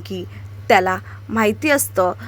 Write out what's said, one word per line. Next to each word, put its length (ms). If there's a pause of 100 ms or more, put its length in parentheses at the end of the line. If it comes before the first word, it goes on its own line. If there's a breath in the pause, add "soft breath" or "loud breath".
की 200 (440 loud breath)
त्याला 280 (320 loud breath)
माहिती 400
असतं 440 (140 loud breath)